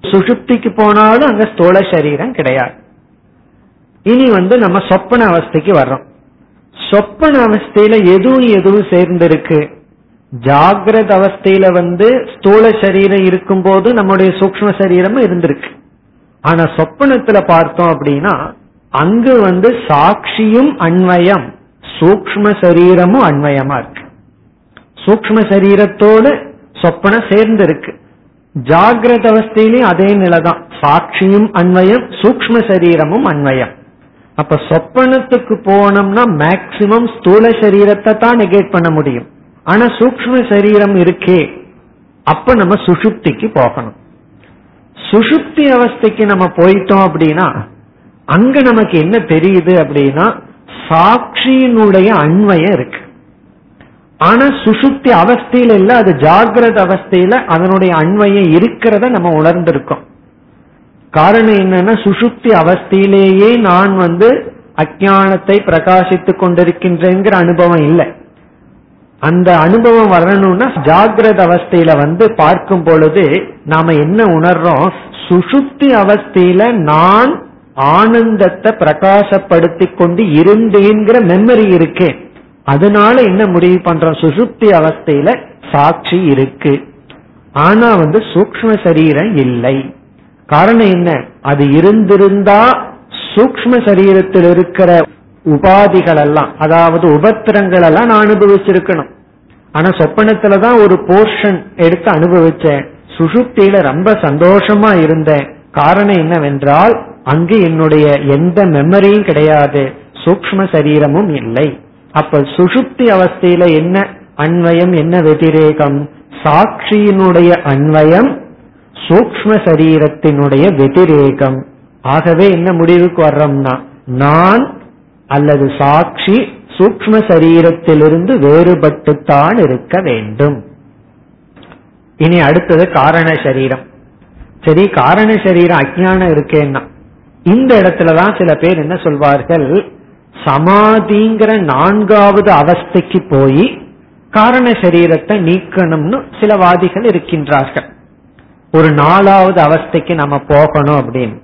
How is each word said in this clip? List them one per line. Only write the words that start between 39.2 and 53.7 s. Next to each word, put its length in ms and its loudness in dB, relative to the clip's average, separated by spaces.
ஆனா 260 0
சூக்ஷ்ம 420 -2
சரீரம் 500 2
இருக்கே, 440 0
அப்ப 280 -2
நம்ம 260 0
சுஷுப்திக்கு 720 -4
போகணும். 460 -4
சுஷுப்தி 720 -2
அவஸ்தைக்கு 560 0
நம்ம 260 0
போயிட்டோம் 520 2
அப்படின்னா 440 -2
அங்க 320 2
நமக்கு 380 0
என்ன 260 0
தெரியுது 520 0
அப்படின்னா 480 0
சாட்சியினுடைய 1400 0
அன்வயம் 580 0
இருக்கு. 260 -8